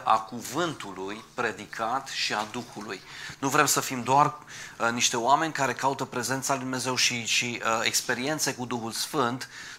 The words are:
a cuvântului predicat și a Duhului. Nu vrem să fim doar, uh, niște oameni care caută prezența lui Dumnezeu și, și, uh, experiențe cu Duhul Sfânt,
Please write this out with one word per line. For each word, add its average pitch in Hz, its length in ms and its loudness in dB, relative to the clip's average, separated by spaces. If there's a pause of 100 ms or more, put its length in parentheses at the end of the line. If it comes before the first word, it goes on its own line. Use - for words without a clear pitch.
a 110 160 4
cuvântului 113 1040 -6 (100)
predicat 113 760 -4
și - 260 -2
a 107 180 0
Duhului. 107 500 -8 (380)
Nu 139 100 0
vrem 143 160 6
să 139 140 4
fim 131 240 -2
doar, 139 220 6 (540)
uh, 113 120 4
niște 120 260 2
oameni 143 360 4
care 135 200 2
caută 131 320 0
prezența 127 480 -2
lui 131 80 0
Dumnezeu 127 340 -2
și, 120 300 2
și, 120 400 0
uh, 113 180 4
experiențe 131 720 0
cu 123 120 -6
Duhul 113 260 -4
Sfânt, 127 580 -2 (300)